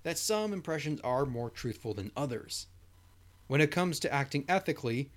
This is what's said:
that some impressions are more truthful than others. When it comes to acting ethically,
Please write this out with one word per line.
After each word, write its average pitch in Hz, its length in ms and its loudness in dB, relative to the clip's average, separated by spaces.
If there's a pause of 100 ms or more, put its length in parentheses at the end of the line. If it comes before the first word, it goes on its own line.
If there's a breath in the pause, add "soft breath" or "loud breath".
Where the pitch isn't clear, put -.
that 165 160 -2
some 214 340 0
impressions 156 500 -2
are 127 240 2
more 120 240 -2
truthful 113 440 -4
than 98 220 -6
others. - 500 -4 (840)
When 139 120 4
it 151 100 6
comes 175 300 2
to - 120 0
acting 139 360 0
ethically, 139 680 0